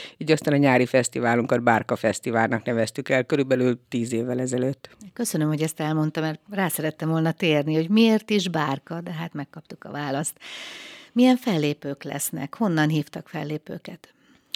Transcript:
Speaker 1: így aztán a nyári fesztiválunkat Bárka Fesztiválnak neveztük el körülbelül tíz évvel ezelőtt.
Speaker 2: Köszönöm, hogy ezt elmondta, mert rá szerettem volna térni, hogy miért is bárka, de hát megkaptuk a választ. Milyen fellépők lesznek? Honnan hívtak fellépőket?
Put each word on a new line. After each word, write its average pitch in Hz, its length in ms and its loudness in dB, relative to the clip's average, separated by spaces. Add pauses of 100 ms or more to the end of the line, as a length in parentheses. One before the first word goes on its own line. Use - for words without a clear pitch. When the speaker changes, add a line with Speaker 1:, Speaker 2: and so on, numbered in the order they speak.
(180)
Speaker 1:
így 156 140 -2
aztán 151 220 2
a 143 40 4
nyári 127 280 6
fesztiválunkat 120 800 0
Bárka 113 320 2
Fesztiválnak 113 680 0 (120)
neveztük 113 340 -2
el 131 140 4
körülbelül 127 560 2 (100)
tíz 120 240 -4
évvel 123 260 -2
ezelőtt. 127 500 -4 (240)
Speaker 2:
Köszönöm, 160 340 -2
hogy 156 140 0
ezt 156 180 -4
elmondta, 156 420 -2
mert 156 180 -4 (100)
rá 196 180 -2
szerettem 156 420 -4
volna 160 220 2
térni, 156 440 0
hogy 165 140 0
miért 220 400 4
is 196 180 0
bárka, 160 540 -4
de 175 100 -10
hát 165 220 -8
megkaptuk - 500 -14
a - 80 -16
választ. 143 420 -6 (800)
Milyen 247 240 6
fellépők 147 640 -2
lesznek? 143 520 -8
Honnan 160 340 2
hívtak 156 380 -4
fellépőket? 156 840 -10 (420)